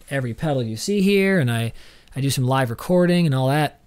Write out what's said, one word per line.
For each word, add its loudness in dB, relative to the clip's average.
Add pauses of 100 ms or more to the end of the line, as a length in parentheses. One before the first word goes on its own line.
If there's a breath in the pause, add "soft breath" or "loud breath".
every -4
pedal -2
you -6
see -2
here, 2
and 0
I, -4 (460 loud breath)
I -4
do 0
some -2
live 0
recording 2
and 2
all 2
that. 0